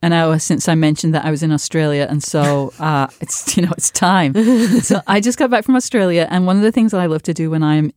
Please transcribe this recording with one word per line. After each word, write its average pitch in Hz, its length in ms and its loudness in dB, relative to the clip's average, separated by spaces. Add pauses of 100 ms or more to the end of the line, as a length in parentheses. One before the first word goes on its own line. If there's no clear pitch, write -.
an 170 120 0
hour 160 260 2
since - 300 -2
I 165 60 2
mentioned 156 380 0
that 156 120 -2
I 156 60 -2
was 151 120 -4
in 160 80 0
Australia. 147 580 -2
And 147 140 -4
so, 143 520 -2
<laughs> - 40 -20
uh, 147 280 -2 (140)
it's, - 360 -8
you 180 60 2
know, 175 140 -2
it's - 140 -4
time. 175 420 2 (480)
So - 260 0
I 202 140 2
just 233 160 -2
got 262 120 0
back 233 160 0
from 262 100 2
Australia. 185 540 0
And 180 160 0
one 185 120 2
of 202 40 2
the 214 100 4
things 226 200 2
that 190 100 -2
I 175 60 0
love 156 160 -2
to 170 100 -4
do 160 180 -2
when 160 120 0
I'm 151 340 2